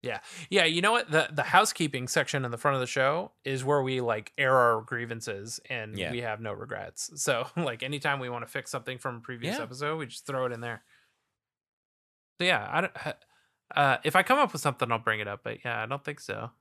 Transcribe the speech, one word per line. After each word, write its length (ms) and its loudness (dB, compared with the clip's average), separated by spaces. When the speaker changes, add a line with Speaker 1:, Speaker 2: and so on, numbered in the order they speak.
Speaker 1:
Yeah. 180 -6
Yeah, 160 4
you 160 2
know 100 4
what? 180 0
The, 220 4
the 100 0
housekeeping 640 4
section 380 0
in 60 -4
the 80 -6
front 180 2
of 40 0
the 60 0
show 460 0
is 200 -2
where 180 4
we, 180 0
like, 380 -2
air 160 4
our 280 6
grievances, 760 -8
and 300 -8
Speaker 2:
Yeah. 140 -4
Speaker 1:
we 80 -4
have 200 -6
no 120 -6
regrets. 580 -10
So, 320 0
<laughs> 40 -8
like, 260 -2
anytime 380 -2
we 80 -6
wanna 180 -6
fix 240 -8
something 280 -8
from 180 -6
a 40 -14
previous 360 -6
Speaker 2:
Yeah. 60 -6
Speaker 1:
episode, 340 -6
we 100 -6
just 200 -16
throw 200 -2
it 60 -2
in 80 -8
there. 240 -8
So, 80 0
yeah, 240 2
I 120 2
don't, 100 -4
uh, 300 6
if 100 2
I 80 8
come 160 4
up 140 4
with 100 -4
something, 300 0
I'll 60 2
bring 220 0
it 80 -4
up, 140 -6
but, 220 -8
yeah, 180 -2
I 40 -4
don't 180 -6
think 160 -8
so. 300 -8